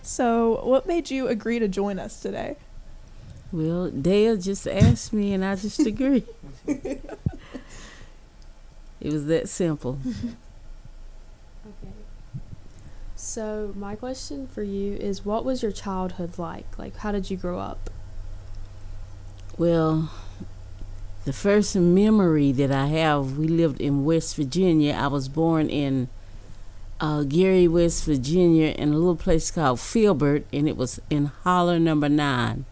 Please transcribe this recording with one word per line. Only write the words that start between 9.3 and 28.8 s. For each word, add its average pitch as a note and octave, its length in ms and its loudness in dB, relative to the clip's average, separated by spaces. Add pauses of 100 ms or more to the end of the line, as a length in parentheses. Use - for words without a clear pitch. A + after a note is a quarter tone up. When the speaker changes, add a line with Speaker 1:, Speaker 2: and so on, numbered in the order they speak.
Speaker 2:
simple. D3 540 -2
Speaker 3:
<laughs> C4 40 -2 (1600)
Okay. G3 280 -16 (1200)
So, G#3+ 600 -6
my G3+ 180 -8
question C4 540 -8
for G#3+ 160 -6
you G3+ 300 -4
is, G3+ 300 -4
what A3 200 -2
was B3+ 180 -2
your G#3+ 80 -2
childhood F#3 680 -6
like? - 360 -8
Like, - 200 -10
how G#3 160 -4
did G3 180 -2
you F#3+ 60 -4
grow F3+ 240 -4
up? - 280 -8 (1700)
Speaker 2:
Well, D#3+ 540 2 (1120)
the C#3 80 -4
first G3+ 440 2
memory F3 760 6
that C3+ 220 2
I C3+ 140 2
have, D3 520 2
we D#3 80 0
lived E3 340 2
in C#3 240 2
West D#3+ 300 2
Virginia. D#3 600 4
I A2+ 120 0
was C#3 220 -2
born D#3+ 420 2
in, C3+ 380 0 (920)
uh, D3+ 220 0
Gary, F3+ 460 6
West E3+ 380 4
Virginia, D#3 680 4
in D3 160 0